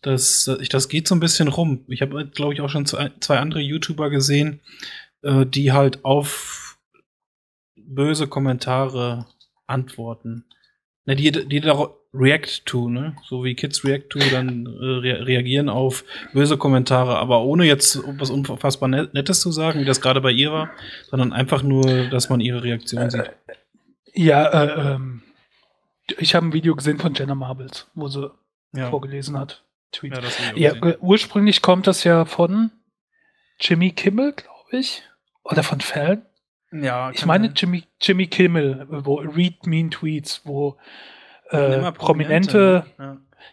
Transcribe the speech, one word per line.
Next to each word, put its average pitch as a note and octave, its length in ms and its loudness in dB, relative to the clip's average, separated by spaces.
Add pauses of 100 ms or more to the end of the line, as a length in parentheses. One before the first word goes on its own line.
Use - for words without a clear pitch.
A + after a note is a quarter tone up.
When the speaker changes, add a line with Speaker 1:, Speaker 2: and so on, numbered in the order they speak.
Speaker 1:
Das, - 460 0 (120)
ich, C3+ 80 -8
das C3+ 200 0
geht D#3 200 -2
so F#3+ 60 4
ein E3 60 4
bisschen E3 280 2
rum. D3 400 -2
Ich B2+ 140 -4
hab, C#3 80 -2 (220)
glaub D3 200 -4
ich, C#3 80 -6
auch C#3+ 80 -4
schon C#3+ 180 -2
zwei, - 240 -4 (100)
zwei C#3 180 2
andere D#3 220 -4
YouTuber D3+ 500 -4
gesehen, C#3+ 500 0 (640)
äh, C3+ 240 4
die C#3 260 2
halt C#3 320 2
auf - 720 -2 (1000)
böse D3 500 -2
Kommentare C3 1000 -2 (400)
antworten. A#2 760 -8 (640)
Ne, C3+ 100 2
die, D3 140 4
die C#3+ 300 -2
da D3 280 2 (240)
react C3+ 540 2
to, A#2+ 220 -2
ne? C#3 260 -4 (140)
So B2+ 160 -8
wie B2+ 100 -2
Kids - 300 -6
react C#3 260 -2
to, - 80 -6 (140)
dann, B2+ 340 -4
äh, - 20 -12 (160)
rea-, B2+ 400 -2
reagieren B2+ 440 0
auf B2+ 360 -2 (280)
böse C#3+ 260 2
Kommentare, B2+ 600 2
aber A#2+ 240 4
ohne D#3 220 4
jetzt C#3+ 360 4 (180)
was C3+ 120 -4
unfassbar C3+ 580 -2
Net-, C3 260 -2
Nettes C#3 260 0
zu F3+ 120 -2
sagen, D#3 280 -2
wie C#3 40 0
das C3+ 160 2
gerade C3 200 2
bei C3 120 2
ihr C#3 180 2
war, D#3 200 -4 (380)
sondern B2+ 240 0
einfach C3 300 0
nur, C3 460 2
dass B2+ 200 -2
man B2+ 120 2
ihre A#2+ 240 -4
Reaktion A#2 400 -4
Speaker 2:
Äh, B2 80 -2
Speaker 1:
sieht. A#2 180 -6 (840)
Speaker 2:
ja, D#3 340 6
äh, D3 460 2
ähm, C3 280 -10 (960)
ich - 160 0
hab F3 80 4
ein E3 100 -2
Video D#3+ 220 2
gesehen D3 240 -2
von D3+ 160 -2
Jenna C#3 220 -4
Marbles, C3 580 -12
wo D3 140 -8
sie C#3 200 -8 (460)
Speaker 1:
Ja. B2+ 160 -4
Speaker 2:
vorgelesen C#3 480 -6
hat, - 240 -10 (300)
Tweets. C3+ 240 -10
Speaker 1:
Ja, B2+ 40 -8
das B2 200 -8
hab A#2+ 60 -6
ich A2+ 60 -6
auch - 60 -8
Speaker 2:
Ja, D3+ 220 4
Speaker 1:
gesehen. E3+ 140 2
Speaker 2:
äh, - 60 -8
ursprünglich G3+ 600 4
kommt F#3 240 4
das F#3 160 2
ja E3 220 6
von G3 480 0 (880)
Jimmy F3 320 2
Kimmel, C4 400 0
glaub - 400 -16
ich, - 320 -6 (400)
oder - 180 0
von D3 180 -2
Fallon. E3+ 420 -2 (500)
Speaker 1:
Ja, C3 400 -4
Speaker 2:
Ich - 80 -6
Speaker 1:
kann E3 80 0
Speaker 2:
meine F#3+ 180 6
Speaker 1:
sein. D3 100 -4
Speaker 2:
Jimmy, F3 280 -2 (160)
Jimmy F#3 260 2
Kimmel, D3 640 2
wo C#3+ 300 -2
Read E3+ 460 -2
Mean D#3+ 260 0
Tweets, D#3 520 -6
wo, C#3+ 320 -4 (760)
Speaker 1:
Und D#3 60 0
Speaker 2:
äh, C3+ 200 2
Speaker 1:
immer F3 140 -2
Speaker 2:
Prominente, F3 920 4 (120)
Speaker 1:
Prominente, C#3 60 -16
ne? C#3 180 -16 (320)